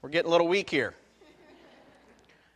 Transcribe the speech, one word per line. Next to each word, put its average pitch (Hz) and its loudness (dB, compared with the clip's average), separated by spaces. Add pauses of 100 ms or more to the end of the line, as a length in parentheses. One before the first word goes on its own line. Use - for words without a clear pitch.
We're 135 -14
getting 165 0
a 165 2
little 170 4
weak 190 0
here. 120 -2 (1600)